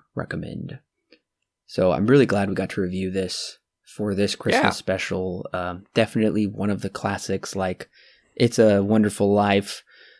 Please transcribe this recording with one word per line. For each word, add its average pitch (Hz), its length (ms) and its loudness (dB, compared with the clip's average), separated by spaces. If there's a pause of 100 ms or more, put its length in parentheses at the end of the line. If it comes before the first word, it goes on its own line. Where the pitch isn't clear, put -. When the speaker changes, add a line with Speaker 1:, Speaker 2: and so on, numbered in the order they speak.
(160)
Speaker 1:
recommend. - 640 -10 (880)
So 92 240 0
I'm 92 160 0
really 131 180 6
glad 101 240 0
we 95 60 -4
got 95 160 -4
to 104 100 -4
review 92 300 -4
this - 480 -6 (360)
for 104 200 -4
this 98 200 0
Christmas - 280 0
Speaker 2:
Yeah. - 80 2
Speaker 1:
special. 92 840 -4
Um, 90 400 -6
definitely 107 540 2
one 101 220 -4
of 101 120 -2
the 98 80 -6
classics, - 680 -4
like 92 320 -4 (480)
It's 117 240 2
a 104 240 6
Wonderful 104 500 2
Life. 101 500 2 (360)